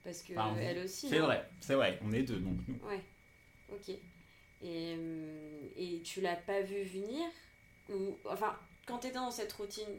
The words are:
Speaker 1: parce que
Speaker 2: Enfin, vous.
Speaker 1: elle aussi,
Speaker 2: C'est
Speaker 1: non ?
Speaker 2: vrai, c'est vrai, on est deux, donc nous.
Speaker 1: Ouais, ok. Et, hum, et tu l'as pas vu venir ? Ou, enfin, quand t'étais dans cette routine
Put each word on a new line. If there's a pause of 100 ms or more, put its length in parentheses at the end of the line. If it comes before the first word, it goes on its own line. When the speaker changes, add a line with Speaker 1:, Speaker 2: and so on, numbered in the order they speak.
Speaker 1:
parce
que
Speaker 2:
Enfin,
vous.
Speaker 1:
elle
aussi,
Speaker 2:
C'est
Speaker 1:
non ?
Speaker 2:
vrai, (100)
c'est
vrai,
on
est
deux,
donc
nous. (120)
Speaker 1:
Ouais, (720)
ok. (720)
Et,
hum,
et
tu
l'as
pas
vu
venir ? (640)
Ou, (140)
enfin, (300)
quand
t'étais
dans
cette
routine (160)